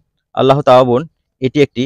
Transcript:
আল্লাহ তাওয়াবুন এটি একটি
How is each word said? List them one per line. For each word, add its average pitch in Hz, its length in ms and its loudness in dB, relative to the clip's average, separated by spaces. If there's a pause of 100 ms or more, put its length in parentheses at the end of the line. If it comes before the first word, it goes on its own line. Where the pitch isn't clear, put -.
(340)
আল্লাহ 135 280 0
তাওয়াবুন 127 400 2 (400)
এটি 131 200 -4
একটি 127 240 -4